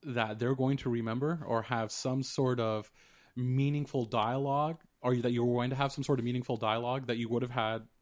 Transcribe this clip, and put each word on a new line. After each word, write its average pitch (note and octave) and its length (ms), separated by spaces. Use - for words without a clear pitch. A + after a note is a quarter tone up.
that A2+ 360
they're B2 160
going C3+ 220
to C3 120
remember B2 560
or A2+ 180
have A2+ 280
some C3 320
sort B2+ 380
of A2 280
meaningful C3+ 680
dialogue, C#3 760
or B2+ 160
that A#2+ 140
you're A#2+ 140
going A#2+ 260
to C3+ 40
have C#3 160
some C#3 140
sort C#3+ 140
of A#2 60
meaningful B2 320
dialogue A#2+ 500
that A#2 100
you A#2 120
would A#2 120
have B2 100
had A2+ 320